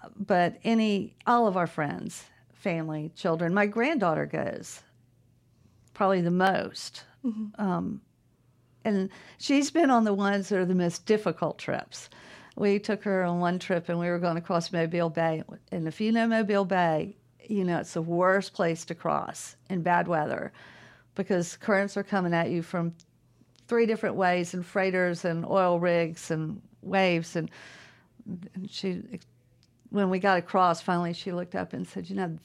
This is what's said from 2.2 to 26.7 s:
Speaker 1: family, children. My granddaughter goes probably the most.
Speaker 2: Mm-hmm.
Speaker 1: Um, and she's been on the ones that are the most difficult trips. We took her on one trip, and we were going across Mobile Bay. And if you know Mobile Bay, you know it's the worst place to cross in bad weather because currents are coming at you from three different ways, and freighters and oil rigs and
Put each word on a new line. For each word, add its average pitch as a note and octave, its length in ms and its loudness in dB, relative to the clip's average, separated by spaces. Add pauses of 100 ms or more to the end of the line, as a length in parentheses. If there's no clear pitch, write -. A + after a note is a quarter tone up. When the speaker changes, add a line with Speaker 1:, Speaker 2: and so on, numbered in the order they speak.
Speaker 1:
family, D#3+ 640 -4
children. E3 380 0
My G3+ 140 4
granddaughter G#3 580 0
goes - 560 -6 (1120)
probably F#3+ 280 2
the E3+ 100 2
most. - 720 0 (200)
Speaker 2:
Mm-hmm. G#3+ 380 -6
Speaker 1:
Um, F3+ 400 -2 (800)
and G3 260 0 (280)
she's C#4 340 2
been D#4+ 200 4
on A#3 120 6
the G#3 100 2
ones G3+ 360 0
that G3 100 2
are F#3 60 2
the F3+ 100 2
most F3 300 0
difficult G3 520 0
trips. - 520 -8 (460)
We G3+ 240 2
took G#3 240 -4
her F#3+ 200 0
on F3 160 0
one F3 200 0
trip, E3+ 300 -2
and E3+ 100 0
we F3 100 -2
were F3 100 0
going E3+ 180 0
across E3+ 340 -2
Mobile E3+ 380 0
Bay. D#3+ 340 0 (280)
And E3 160 -4
if D#3+ 140 -6
you A3 100 2
know A3+ 160 2
Mobile G#3 380 2
Bay, F3 500 0 (320)
you G3+ 160 0
know F3 160 0
it's - 140 -8
the E3 80 -2
worst F#3 520 2
place E3 320 0
to - 100 -8
cross - 600 -4 (140)
in F#3 120 -2
bad F3 260 2
weather D#3 460 -2 (600)
because F3+ 420 -2
currents G3+ 400 0
are G3 60 -4
coming F3+ 300 0
at E3 160 0
you E3+ 120 -2
from E3+ 320 -4 (760)
three A#3 180 4
different G#3+ 300 -2
ways, F3+ 380 2
and F3+ 120 -6
freighters F#3 600 0
and E3 200 -2
oil F3+ 340 2
rigs E3+ 520 0
and D#3 300 -4 (200)